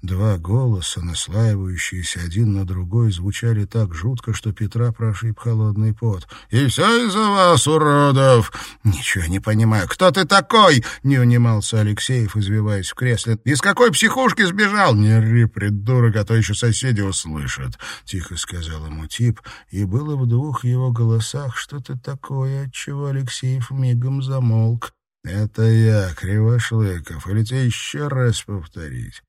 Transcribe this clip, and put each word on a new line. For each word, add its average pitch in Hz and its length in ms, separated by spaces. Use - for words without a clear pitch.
Два 92 360
голоса, 98 600
наслаивающиеся 92 1200
один 98 320
на 98 120
другой, 92 460
звучали 101 540
так 101 280
жутко, 113 400
что 104 200
Петра 117 400
прошиб 113 440
холодный 110 560
пот. 107 360
«И 135 160
все 220 420
из-за 190 100
вас, 196 480
уродов!» 143 880
«Ничего 95 420
не 95 140
понимаю. 107 480
Кто 185 240
ты 185 140
такой?» — 196 580
не 139 160
унимался 117 600
Алексеев, 107 560
извиваясь 104 540
в - 40
кресле. 117 500
«Из 139 160
какой 226 300
психушки 220 560
сбежал?» 196 480
«Не 104 160
ори, 113 360
придурок, 104 680
а 104 100
то 113 120
еще 107 180
соседи 117 460
услышат», — 76 800
тихо 87 320
сказал 80 500
ему 78 220
тип, 117 320
и 98 140
было 143 300
в 131 140
двух 127 340
его 127 300
голосах 117 640
что-то 135 420
такое, 135 680
отчего 143 400
Алексеев 131 680
мигом 131 500
замолк. 117 680
«Это 104 400
я, 110 520
Кривошлыков, 104 1120
или 107 160
тебе 127 220
еще 147 420
раз 127 340
повторить?» 80 880